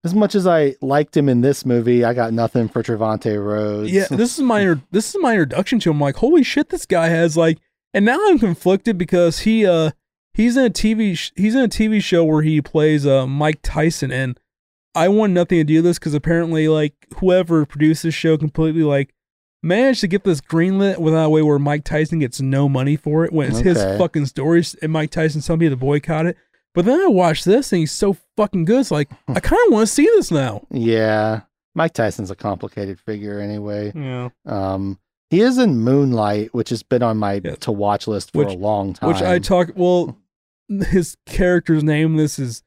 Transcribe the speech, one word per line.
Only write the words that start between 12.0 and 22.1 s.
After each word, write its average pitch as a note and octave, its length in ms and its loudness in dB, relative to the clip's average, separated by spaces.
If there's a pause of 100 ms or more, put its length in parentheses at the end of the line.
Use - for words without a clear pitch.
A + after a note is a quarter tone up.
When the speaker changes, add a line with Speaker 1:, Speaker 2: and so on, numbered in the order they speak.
Speaker 2:
show E3+ 240 2
where D#3 160 2
he D#3 200 2
plays, D3+ 460 0
uh, C3+ 180 2
Mike D3 380 -2
Tyson, D#3 480 -2
and B2+ 260 -6 (560)
I E3+ 140 2
want G#3 240 2
nothing F3 280 2
to D#3+ 40 2
do D3+ 120 2
with E3 100 4
this E3+ 140 2
'cause D3+ 140 -4
apparently, D#3+ 540 0
like, D3+ 280 0 (240)
whoever F3 460 2
produced D#3 380 0
this E3 100 -2
show D#3+ 240 0
completely, D#3+ 460 -2
like, C#3+ 300 -2 (480)
managed A3+ 400 2
to G#3 60 0
get F#3+ 180 -2
this E3 160 0
greenlit F#3+ 560 0
without D#3+ 300 2
a - 20 2
way D#3 140 4
where D3 160 2
Mike D3 260 -2
Tyson D#3+ 340 -2